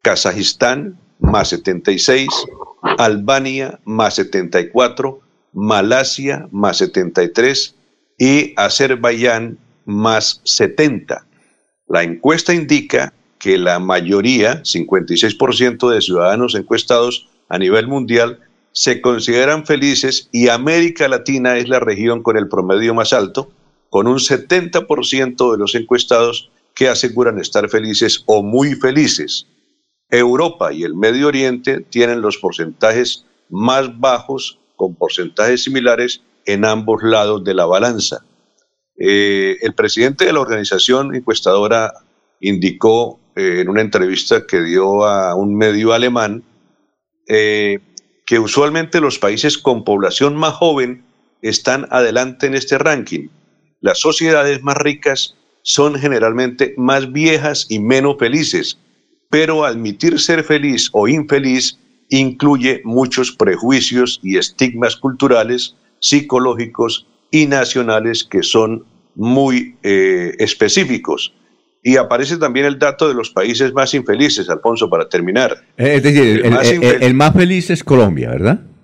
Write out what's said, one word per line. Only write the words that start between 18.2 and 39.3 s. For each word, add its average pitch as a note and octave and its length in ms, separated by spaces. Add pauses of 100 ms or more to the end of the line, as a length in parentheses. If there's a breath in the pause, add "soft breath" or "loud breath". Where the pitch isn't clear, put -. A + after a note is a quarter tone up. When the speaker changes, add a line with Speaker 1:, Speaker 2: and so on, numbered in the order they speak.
Speaker 1:
se A#2+ 300
consideran B2+ 640
felices C#3 680
y A#2+ 180
América D#3 580
Latina B2+ 500
es A#2+ 100
la B2+ 120
región A2+ 420
con A2+ 160
el G2+ 100
promedio G2 460
más A2+ 180
alto, A#2+ 400 (380)
con G2+ 180
un B2+ 120
setenta E3+ 680
por C#3+ 200
ciento B2+ 460
de G#2+ 60
los G#2 160
encuestados A#2 760 (240)
que C3 120
aseguran A#2 520
estar G#2 300
felices G#2+ 580
o G#2+ 160
muy C3 320
felices. C3 720 (640)
Europa B2 600
y D#2 120
el D#2 100
Medio A#2 340
Oriente C3 600
tienen A#2+ 320
los G#2 160
porcentajes G2 880 (240)
más A#2+ 500
bajos, B2+ 600 (160)
con F2+ 200
porcentajes G#2 680
similares B2 580 (240)
en G2+ 200
ambos A2 360
lados G#2+ 420
de F#2+ 120
la F2+ 100
balanza. G2+ 580 (800)
Eh, G2 600